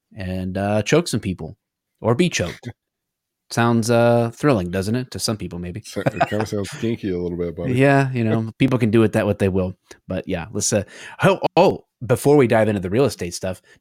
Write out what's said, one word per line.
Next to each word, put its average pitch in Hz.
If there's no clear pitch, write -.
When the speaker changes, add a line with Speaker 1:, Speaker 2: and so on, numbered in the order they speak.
Speaker 1:
and, 92
uh, 104
choke 165
some 117
people 87
or 117
be 175
choked. 92
<laughs> -
Sounds, 117
uh, 117
thrilling, 101
doesn't 98
it? 127
To 98
some 110
people, 87
maybe. 87
Speaker 2:
So-, -
it -
kinda 104
sounds 101
kinky 113
a 87
little 87
bit, 85
buddy. 87
Speaker 1:
Yeah, 139
you 123
know, 113
<laughs> -
people 131
can 110
do 113
with 110
that 110
what 101
they 101
will. 92
But 92
yeah, 90
let's, 104
uh, 104
oh, 185
oh, 165
before 135
we 127
dive 110
into 104
the 90
real 120
estate 90
stuff, -